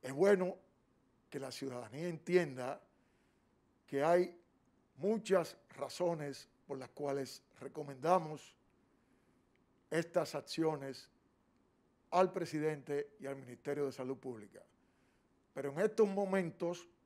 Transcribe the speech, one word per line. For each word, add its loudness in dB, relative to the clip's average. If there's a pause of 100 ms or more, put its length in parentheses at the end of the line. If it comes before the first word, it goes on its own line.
Es -10
bueno 4 (720)
que -8
la -8
ciudadanía -8
entienda 2 (1040)
que 0
hay 4 (640)
muchas 2 (180)
razones -4 (180)
por -8
las -12
cuales -6 (180)
recomendamos 0 (1300)
estas 0
acciones -4 (1000)
al 6
presidente -4
y -10
al -6
Ministerio -4
de -4
Salud -6
Pública. -12 (920)
Pero -4
en -2
estos 6
momentos 0 (200)